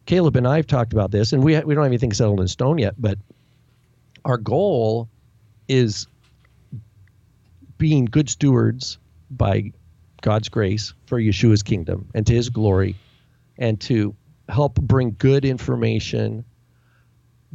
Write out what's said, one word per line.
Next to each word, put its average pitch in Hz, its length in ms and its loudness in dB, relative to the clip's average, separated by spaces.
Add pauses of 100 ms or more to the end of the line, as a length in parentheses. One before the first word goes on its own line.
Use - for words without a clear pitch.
Caleb 170 280 2
and 123 120 2
I 143 100 2
have 165 100 -2
talked 120 260 0
about 101 180 0
this, 104 200 0
and 135 120 2
we 156 100 4
ha-, 151 100 2
we 151 120 0
don't 151 80 2
have 139 80 2
anything 120 200 0
settled 101 300 0
in 92 60 0
stone 139 320 -2
yet, 98 200 -2
but 101 180 -2 (1080)
our 127 120 0
goal 117 680 -2 (640)
is 123 380 0 (1700)
being 151 280 2
good 131 240 0
stewards 123 680 0 (320)
by 101 420 -2 (500)
God's 107 280 0
grace 104 440 -2 (120)
for 123 160 -4
Yeshua's 107 420 4
kingdom 95 500 -4
and 107 140 -2
to 117 60 4
his 117 160 0
glory, 98 460 0 (600)
and 113 240 -2
to 104 340 -2 (340)
help 139 320 0
bring 123 360 0
good 135 280 2
information, 113 960 -2 (1120)